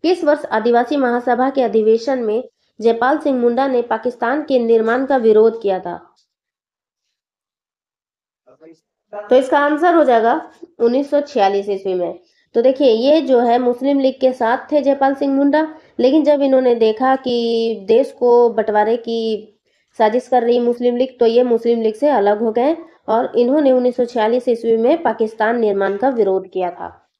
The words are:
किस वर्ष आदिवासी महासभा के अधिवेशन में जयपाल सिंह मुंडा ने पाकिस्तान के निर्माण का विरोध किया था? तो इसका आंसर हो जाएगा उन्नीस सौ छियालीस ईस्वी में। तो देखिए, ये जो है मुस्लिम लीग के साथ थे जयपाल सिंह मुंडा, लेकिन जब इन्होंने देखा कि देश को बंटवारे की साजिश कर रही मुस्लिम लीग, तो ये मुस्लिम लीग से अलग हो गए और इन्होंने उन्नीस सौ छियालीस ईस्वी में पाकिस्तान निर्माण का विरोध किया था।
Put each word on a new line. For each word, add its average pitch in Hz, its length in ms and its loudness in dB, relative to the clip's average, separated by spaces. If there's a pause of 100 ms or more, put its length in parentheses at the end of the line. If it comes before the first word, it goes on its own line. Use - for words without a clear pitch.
किस 349 220 -2
वर्ष 294 220 0
आदिवासी 240 520 0
महासभा 247 520 -2
के 269 120 -2
अधिवेशन 226 580 0
में 226 300 -6 (320)
जयपाल 233 360 0
सिंह 277 240 -2
मुंडा 240 260 0
ने 247 140 0
पाकिस्तान 240 640 -4
के 269 160 0
निर्माण 226 460 0
का 269 120 0
विरोध 220 440 4
किया 190 180 -2
था? 175 360 -14 (3250)
तो 247 60 4
इसका 277 240 2
आंसर 302 360 2
हो 320 80 4
जाएगा 240 480 0 (280)
उन्नीस 247 320 0
सौ 285 100 2
छियालीस 202 480 -2
ईस्वी 190 240 -4
में। 175 260 -6 (340)
तो 233 80 0
देखिए, 269 260 2
ये 262 340 2
जो 262 180 2
है 240 200 2
मुस्लिम 254 400 -2
लीग 262 220 -2
के 262 120 2
साथ 240 380 -4
थे 294 100 2
जयपाल 277 340 0
सिंह 277 200 -2
मुंडा, 302 400 0 (240)
लेकिन 269 240 2
जब 285 180 2
इन्होंने 262 340 2
देखा 226 400 0
कि 233 600 -4 (120)
देश 254 240 2
को 240 380 2
बंटवारे 214 480 0
की 226 540 -6 (460)
साजिश 226 300 0
कर 247 160 2
रही 240 160 2
मुस्लिम 240 360 0
लीग, 262 240 -4
तो 240 60 2
ये 233 180 4
मुस्लिम 233 380 0
लीग 220 120 -2
से 294 160 0
अलग 208 300 2
हो 226 120 -2
गए 269 260 0 (300)
और 233 280 -2
इन्होंने 262 360 2
उन्नीस 254 260 0
सौ 247 80 -2
छियालीस 240 440 -2
ईस्वी 226 280 0
में 285 260 0
पाकिस्तान 220 560 -2
निर्माण 202 380 -2
का 254 120 -2
विरोध 190 380 -2
किया 180 240 -6
था। - 380 -18 (100)